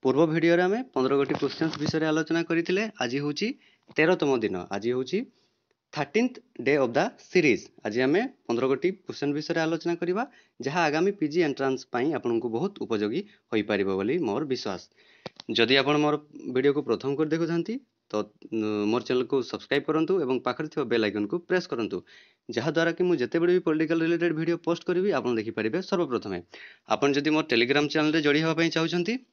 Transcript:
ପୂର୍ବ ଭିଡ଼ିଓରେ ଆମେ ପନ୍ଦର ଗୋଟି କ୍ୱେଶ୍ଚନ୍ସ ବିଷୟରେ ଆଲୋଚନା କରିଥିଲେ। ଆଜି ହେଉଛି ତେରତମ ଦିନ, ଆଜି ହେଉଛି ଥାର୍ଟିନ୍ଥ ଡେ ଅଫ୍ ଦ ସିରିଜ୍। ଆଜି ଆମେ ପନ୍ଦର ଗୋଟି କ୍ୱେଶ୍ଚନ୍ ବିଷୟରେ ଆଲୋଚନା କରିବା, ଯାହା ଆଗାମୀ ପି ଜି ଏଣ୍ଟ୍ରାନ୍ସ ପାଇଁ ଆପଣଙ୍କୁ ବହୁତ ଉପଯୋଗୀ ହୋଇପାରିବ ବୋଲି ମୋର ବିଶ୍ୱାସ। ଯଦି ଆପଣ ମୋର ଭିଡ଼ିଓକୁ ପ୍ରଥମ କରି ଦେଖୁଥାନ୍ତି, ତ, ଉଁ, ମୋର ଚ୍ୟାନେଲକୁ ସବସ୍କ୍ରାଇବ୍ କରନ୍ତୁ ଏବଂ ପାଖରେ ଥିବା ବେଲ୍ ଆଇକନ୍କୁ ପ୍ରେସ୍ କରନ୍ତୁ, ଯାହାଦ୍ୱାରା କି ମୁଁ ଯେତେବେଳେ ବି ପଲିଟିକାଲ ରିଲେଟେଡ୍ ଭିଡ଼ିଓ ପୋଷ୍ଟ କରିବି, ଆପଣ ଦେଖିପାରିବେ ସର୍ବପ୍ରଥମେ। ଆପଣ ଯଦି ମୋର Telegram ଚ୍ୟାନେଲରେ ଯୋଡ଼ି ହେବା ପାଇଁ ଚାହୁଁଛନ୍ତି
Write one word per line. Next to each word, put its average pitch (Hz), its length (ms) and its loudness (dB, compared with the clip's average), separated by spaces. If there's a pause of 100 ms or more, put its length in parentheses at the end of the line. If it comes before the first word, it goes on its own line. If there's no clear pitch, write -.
ପୂର୍ବ 131 180 2 (100)
ଭିଡ଼ିଓରେ 170 360 2
ଆମେ 208 120 0 (140)
ପନ୍ଦର 131 260 0
ଗୋଟି 143 160 0
କ୍ୱେଶ୍ଚନ୍ସ 156 460 -2
ବିଷୟରେ 156 300 -2
ଆଲୋଚନା 160 380 0
କରିଥିଲେ। 175 340 0 (200)
ଆଜି 123 200 -2
ହେଉଛି 147 240 -4 (500)
ତେରତମ 160 340 4 (120)
ଦିନ, 95 120 0 (200)
ଆଜି 104 180 -4
ହେଉଛି 131 260 -2 (760)
ଥାର୍ଟିନ୍ଥ 226 400 0 (320)
ଡେ 139 80 4 (100)
ଅଫ୍ 120 140 0
ଦ - 20 4 (300)
ସିରିଜ୍। 147 340 2 (240)
ଆଜି 107 180 -2
ଆମେ 156 160 4 (260)
ପନ୍ଦର 120 240 0
ଗୋଟି 139 180 0 (160)
କ୍ୱେଶ୍ଚନ୍ 143 320 -4
ବିଷୟରେ 160 280 -4
ଆଲୋଚନା 165 360 -2
କରିବା, 185 220 -2 (420)
ଯାହା 156 220 0
ଆଗାମୀ 160 320 2
ପି 151 140 0
ଜି 170 140 0
ଏଣ୍ଟ୍ରାନ୍ସ 131 340 -2 (120)
ପାଇଁ 123 140 0 (100)
ଆପଣଙ୍କୁ 120 380 0
ବହୁତ 190 180 -2 (120)
ଉପଯୋଗୀ 107 360 0 (300)
ହୋଇପାରିବ 104 380 0 (100)
ବୋଲି 110 160 0 (120)
ମୋର 110 240 -2
ବିଶ୍ୱାସ। 104 300 -6 (760)
ଯଦି 117 240 4
ଆପଣ 143 220 2
ମୋର 151 120 2 (400)
ଭିଡ଼ିଓକୁ 139 340 2
ପ୍ରଥମ 117 200 -2 (100)
କରି 156 140 0
ଦେଖୁଥାନ୍ତି, 165 420 -2 (360)
ତ, - 20 -10 (420)
ଉଁ, 107 140 -2 (220)
ମୋର 123 160 0
ଚ୍ୟାନେଲକୁ 127 280 0 (160)
ସବସ୍କ୍ରାଇବ୍ - 360 -2
କରନ୍ତୁ 160 260 0 (100)
ଏବଂ 127 120 0 (100)
ପାଖରେ 151 280 -4
ଥିବା 143 180 -2
ବେଲ୍ 113 160 4
ଆଇକନ୍କୁ 104 280 -2 (140)
ପ୍ରେସ୍ 180 220 0
କରନ୍ତୁ, 107 260 -4 (580)
ଯାହାଦ୍ୱାରା 160 420 0
କି 185 100 0
ମୁଁ 175 140 4
ଯେତେବେଳେ 170 340 2
ବି 180 120 2
ପଲିଟିକାଲ 160 380 0
ରିଲେଟେଡ୍ 170 340 0
ଭିଡ଼ିଓ 165 260 0
ପୋଷ୍ଟ 170 240 -2
କରିବି, 185 280 0
ଆପଣ 123 220 0
ଦେଖିପାରିବେ 110 400 -2 (100)
ସର୍ବପ୍ରଥମେ। 123 480 -2 (560)
ଆପଣ 117 220 2
ଯଦି 143 200 2
ମୋର 156 160 2
Telegram 127 420 4
ଚ୍ୟାନେଲରେ 151 320 2
ଯୋଡ଼ି 147 180 4
ହେବା 160 160 0
ପାଇଁ 165 160 2
ଚାହୁଁଛନ୍ତି 170 380 0 (200)